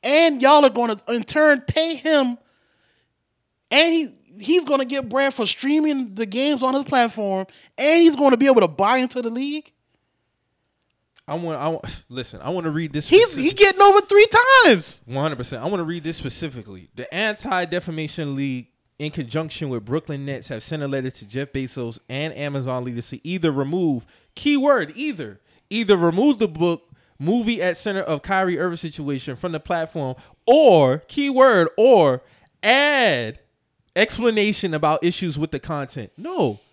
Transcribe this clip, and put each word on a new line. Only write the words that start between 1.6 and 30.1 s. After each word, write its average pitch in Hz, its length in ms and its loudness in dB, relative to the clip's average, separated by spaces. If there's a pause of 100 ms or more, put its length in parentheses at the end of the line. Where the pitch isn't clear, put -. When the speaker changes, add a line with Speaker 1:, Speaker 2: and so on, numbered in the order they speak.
Speaker 1:
pay 320 340 -2
him. 269 420 0 (1300)
And 320 220 4
he, 320 160 0 (320)
he's 311 240 2
gonna 277 220 -2
get 262 240 -6
bread 269 240 0
for 220 120 -4
streaming 277 680 -2
the 226 100 -4
games 254 380 -2
on 262 120 0
his 277 100 -2
platform, 208 640 -2 (300)
and 320 260 4
he's 320 140 6
gonna 269 220 4
be 277 80 2
able 240 160 6
to 175 60 2
buy 196 300 0
into 254 220 -4
the 233 100 -6
league. 285 400 -8 (1600)
Speaker 2:
I 147 60 -8
want, 165 260 -8
I 151 80 -4
want, - 400 -8
listen, 120 340 -12
I 131 80 -8
wanna 170 200 -4
read 151 220 -6
this 147 160 -6
Speaker 1:
He's, 440 220 6
Speaker 2:
specific 269 140 -6 (140)
Speaker 1:
he 403 60 6
getting 381 180 2
over 403 180 8
three 403 260 6 (380)
times. 208 420 2
Speaker 2:
One 135 160 -4
hundred 151 140 -2
percent. 120 260 -10
I 156 60 -6
wanna 185 160 -4
read 170 180 -8
this 160 140 -8
specifically. 113 800 -12
The 127 180 -14
Anti-Defamation 170 1200 -6
League, 135 340 -8 (300)
in 151 140 -8
conjunction 151 560 -8
with 117 160 -8
Brooklyn 139 400 -8
Nets, 135 240 -12
have 113 140 -12
sent 156 200 -10
a 139 60 -6
letter 135 220 -6
to 113 160 -20
Jeff 131 260 -10
Bezos 123 560 -10
and 147 260 -8
Amazon 131 500 -6
leaders 120 260 -10
to - 180 -18
either 165 240 -2
remove, 139 540 -2 (280)
keyword, 269 640 0
either, 165 420 -10 (300)
either 202 280 2
remove 190 420 2
the 208 100 0
book, 165 380 -4 (340)
movie 214 420 -2
at 180 140 -2
center 196 240 -6
of 151 220 -4
Kyrie 190 360 -2
Irving 175 200 -4
situation 143 580 -8
from 180 160 -8
the 156 80 -8
platform, 160 560 -6 (300)